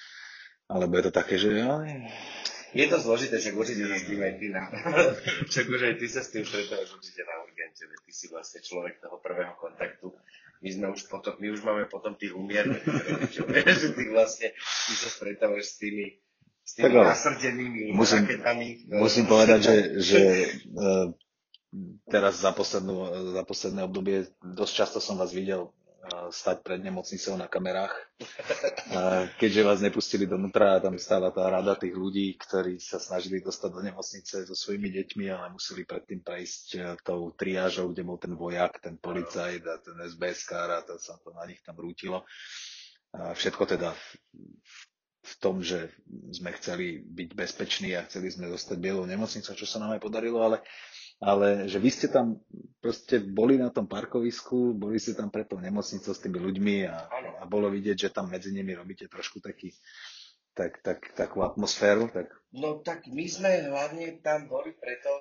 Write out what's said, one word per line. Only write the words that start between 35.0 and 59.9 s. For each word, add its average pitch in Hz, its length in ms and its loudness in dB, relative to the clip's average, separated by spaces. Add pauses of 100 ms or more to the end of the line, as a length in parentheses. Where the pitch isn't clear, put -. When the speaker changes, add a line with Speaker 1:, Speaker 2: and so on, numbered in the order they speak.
Speaker 1:
ale 92 220 -6
museli - 360 -10
predtým - 360 -10
prejsť, 90 520 -12
e, 95 60 -8 (220)
tou 87 300 -6
triážou, 92 640 -2
kde 92 80 -8
bol 87 160 -8
ten 87 160 -8
vojak, 87 460 -2
ten 90 180 -14
policajt 87 640 -6
a 82 160 -8
ten 85 220 -20
S 85 140 -12
B 85 140 -6
S-kár 87 440 -6
a 85 100 -2
to 87 160 -14
sa - 180 -16
to - 140 -20
na 85 160 -14
nich 87 160 -18
tam 82 160 -18
rútilo. 90 480 -8 (840)
A 85 200 -10
všetko - 340 -2
teda 87 260 -2
v, - 120 -14 (1200)
v - 160 -18
tom, 95 220 0
že 85 340 -4 (340)
sme 90 240 -10
chceli 87 480 -6
byť 85 320 -12
bezpeční 92 640 -6
a 87 100 -2
chceli 92 240 -8
sme 90 200 -10
dostať 90 280 -6
bielou 92 300 -2
nemocnicou, 104 480 -6
čo 104 100 -12
sa 110 140 -6
nám 107 160 -4
aj 107 60 -6
podarilo, 113 400 -2
ale, 110 220 4 (560)
ale 101 280 6 (200)
že 98 100 -2
vy 107 140 6
ste - 180 0
tam 120 320 4 (380)
proste 117 400 0
boli 107 400 6
na 123 100 2
tom 113 160 -2
parkovisku, 120 880 -2
boli 104 240 -2
ste 110 160 -2
tam 107 160 -4
pred 104 160 -4
tou 98 140 -8
nemocnicou 101 520 -4
s - 120 -6
tými 90 160 -4
ľuďmi 95 380 0 (100)
a, - 100 -6 (140)
Speaker 2:
Áno. - 260 -8
Speaker 1:
a - 80 -14
bolo 101 240 0
vidieť, 98 320 0
že 98 100 0
tam 98 160 -6
medzi 92 220 -8
nimi 98 240 -6
robíte 90 340 -12
trošku - 320 -12
taký, - 360 -14 (800)